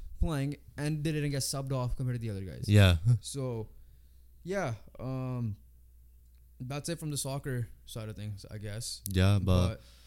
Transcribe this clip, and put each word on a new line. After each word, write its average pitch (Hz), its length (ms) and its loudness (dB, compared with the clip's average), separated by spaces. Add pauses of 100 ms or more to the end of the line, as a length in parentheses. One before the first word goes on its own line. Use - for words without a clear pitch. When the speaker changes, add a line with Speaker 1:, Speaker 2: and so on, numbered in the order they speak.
(220)
Speaker 1:
playing?" 147 360 -2 (200)
And 147 260 -2
they 160 80 0
didn't 147 200 -2
get 139 100 -2
subbed 135 320 -4
off 123 240 -2
compared 127 200 -2
to 117 40 -8
the 113 80 -6
other 98 160 -6
guys. 71 220 -10
Speaker 2:
Yeah. 101 300 10 (120)
<laughs> 117 120 6
Speaker 1:
So, 123 460 -6 (760)
yeah, 175 300 -4 (260)
um, 127 560 -4 (1040)
that's 139 300 -8
it 170 100 -6
from 156 100 -6
the 143 80 -4
soccer 131 500 -4 (200)
side 110 220 -10
of 107 60 -10
things, 101 360 -10
I 107 80 -10
guess. 107 500 -8
Speaker 2:
Yeah, 95 320 6
but 90 280 4
Speaker 1:
But - 120 -8 (260)